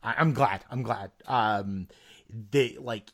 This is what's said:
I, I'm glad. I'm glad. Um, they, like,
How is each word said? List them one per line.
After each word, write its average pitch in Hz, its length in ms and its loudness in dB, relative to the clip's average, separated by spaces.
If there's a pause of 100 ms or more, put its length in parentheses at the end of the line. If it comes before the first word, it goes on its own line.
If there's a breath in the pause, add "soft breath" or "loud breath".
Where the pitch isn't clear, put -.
I, 113 140 -2
I'm 160 160 4
glad. 101 380 2
I'm 127 120 -4
glad. 107 280 -4 (160)
Um, 101 640 0 (600 soft breath)
they, 127 300 4
like, 117 340 -8